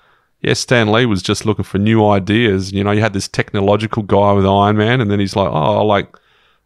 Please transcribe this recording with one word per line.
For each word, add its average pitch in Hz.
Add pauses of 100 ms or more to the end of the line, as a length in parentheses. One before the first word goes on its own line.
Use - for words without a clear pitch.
(400)
yeah, -
Stan 117
Lee 120
was 98
just -
looking 101
for -
new 110
ideas. 101
You 98
know, 101
you 104
had 107
this 98
technological 104
guy 101
with 98
Iron 101
Man, 117
and 107
then 101
he's 98
like, 95
"Oh, 104
I -
like, 101 (580)